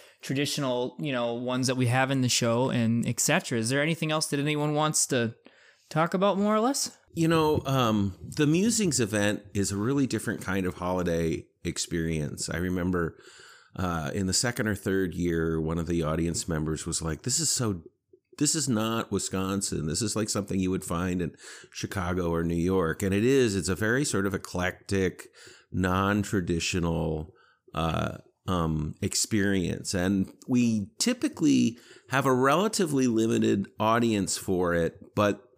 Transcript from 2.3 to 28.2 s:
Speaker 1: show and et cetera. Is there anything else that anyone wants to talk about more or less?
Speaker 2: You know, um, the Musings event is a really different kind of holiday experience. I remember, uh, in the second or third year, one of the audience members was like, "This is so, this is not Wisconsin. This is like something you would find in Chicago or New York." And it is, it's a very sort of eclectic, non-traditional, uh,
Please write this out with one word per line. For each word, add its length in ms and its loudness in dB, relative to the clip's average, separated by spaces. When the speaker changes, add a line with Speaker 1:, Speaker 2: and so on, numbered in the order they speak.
Speaker 1:
show 400 2
and 360 2
et 140 -2
cetera. 380 0
Is 100 -2
there 140 0
anything 280 -2
else 180 -2
that 120 0
anyone 340 0
wants 340 2
to 260 0
talk 240 0
about 240 2
more 160 2
or 60 2
less? 300 0
Speaker 2:
You 160 2
know, 380 4
um, 560 2
the 240 0
Musings 520 2
event 440 0
is 180 0
a 60 -2
really 300 0
different 340 -4
kind 240 -2
of 120 -4
holiday 680 0
experience. 840 -4
I 80 -4
remember, 600 -2
uh, 380 -4
in 120 -2
the 60 0
second 340 0
or 80 0
third 400 0
year, 460 0
one 180 -2
of 80 -4
the 160 0
audience 460 -2
members 380 -4
was 160 -4
like, 200 -6
"This 160 -2
is 120 -2
so, 320 -2
this 160 2
is 140 -2
not 440 -2
Wisconsin. 760 -4
This 160 -2
is 140 -2
like 120 -2
something 300 -4
you 120 2
would 140 -2
find 380 -2
in 140 -6
Chicago 600 -4
or 120 0
New 140 0
York." 460 0
And 120 2
it 100 2
is, 300 4
it's 140 -2
a 80 0
very 280 0
sort 220 0
of 80 -2
eclectic, 920 -2
non-traditional, 1600 0
uh, 440 -2